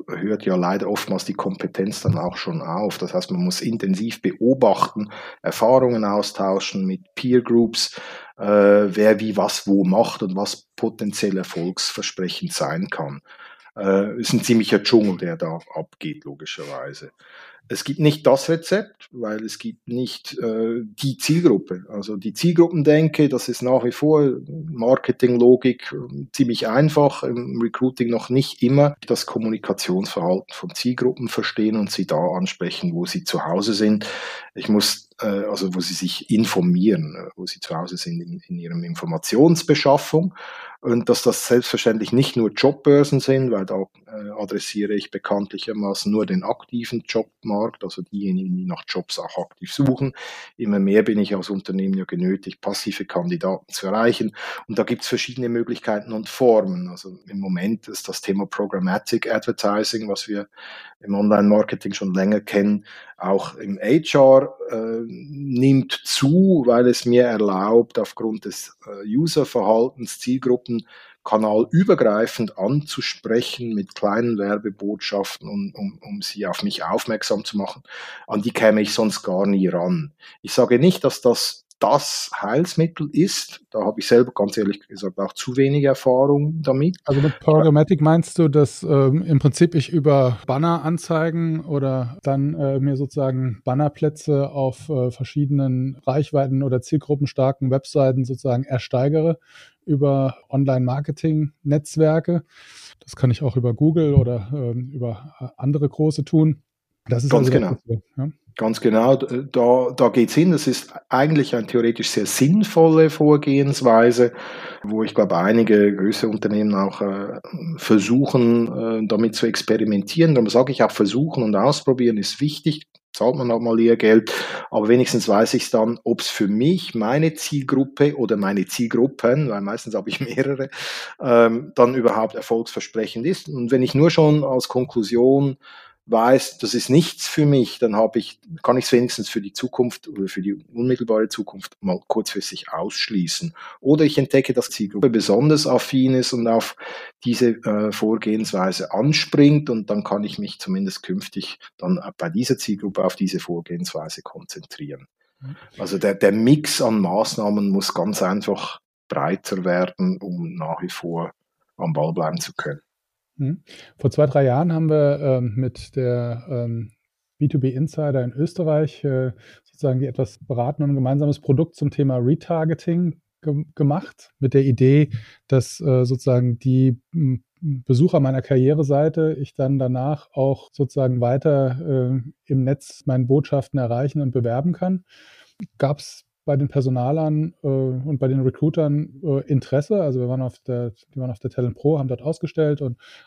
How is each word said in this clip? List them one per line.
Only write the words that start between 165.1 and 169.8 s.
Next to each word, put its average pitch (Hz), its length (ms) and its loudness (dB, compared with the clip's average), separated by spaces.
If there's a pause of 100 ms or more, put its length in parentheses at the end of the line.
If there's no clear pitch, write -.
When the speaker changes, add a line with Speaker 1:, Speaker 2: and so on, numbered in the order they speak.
Speaker 2:
ähm, 127 340 0
mit 131 400 -6
der, 120 540 -4
ähm, 117 420 -6 (460)
B 147 100 -14
two 143 120 -4
B 127 100 -2
Insider 143 540 -4
in 120 100 -8
Österreich, 156 720 -4
äh, 131 260 -2 (320)
sozusagen 131 360 -4